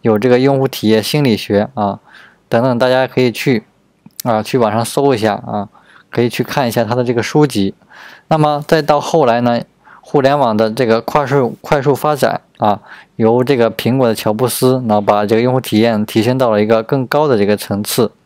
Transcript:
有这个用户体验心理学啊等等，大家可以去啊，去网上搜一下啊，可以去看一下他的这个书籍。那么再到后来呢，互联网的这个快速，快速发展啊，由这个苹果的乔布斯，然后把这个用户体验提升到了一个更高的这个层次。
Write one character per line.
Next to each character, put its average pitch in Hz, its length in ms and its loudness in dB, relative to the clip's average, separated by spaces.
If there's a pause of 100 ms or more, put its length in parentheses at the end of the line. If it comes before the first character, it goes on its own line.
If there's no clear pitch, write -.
有 110 180 2
这 117 100 0
个 123 100 4
用 135 200 2
户 135 80 0
体 117 220 -4
验 110 140 4
心 147 200 -2
理 117 140 2
学 104 380 -2
啊 104 260 -4 (480)
等 117 140 0
等， 127 160 0
大 127 100 2
家 127 180 2
可 - 140 -2
以 123 100 4
去 113 340 -2 (580)
啊， 110 200 0
去 - 140 -4
网 110 160 2
上 113 100 0
搜 139 320 0
一 110 40 -4
下 104 160 0
啊， 107 340 -8 (400)
可 - 140 -2
以 120 80 0
去 - 120 -6
看 135 240 -2
一 117 40 -2
下 117 140 -2
他 110 100 -4
的 123 100 -2
这 123 80 -2
个 117 100 0
书 151 240 2
籍。 98 280 -2 (540)
那 160 100 0
么 147 280 0
再 160 140 4
到 147 180 2
后 151 280 0
来 120 160 2
呢， 120 180 0 (400)
互 - 220 -2
联 139 160 2
网 117 180 0
的 110 140 2
这 120 160 -2
个 113 160 0
快 147 240 -2
速， 123 340 0
快 147 220 -2
速 139 120 2
发 151 220 -2
展 127 240 -2 (160)
啊， 104 240 0 (360)
由 117 280 2
这 135 120 0
个 117 140 2
苹 120 280 -2
果 127 100 2
的 110 60 0
乔 107 180 -2
布 120 160 -2
斯， 127 400 0
然 - 20 0
后 104 120 2
把 104 240 0
这 110 100 2
个 113 60 2
用 127 100 0
户 131 80 0
体 110 200 -2
验 110 260 0
提 110 160 -2
升 123 160 0
到 127 100 2
了 107 140 2
一 - 20 2
个 113 180 2
更 131 240 -2
高 147 220 0
的 127 80 2
这 101 80 2
个 104 100 2
层 104 300 -6
次。 - 280 -2 (140)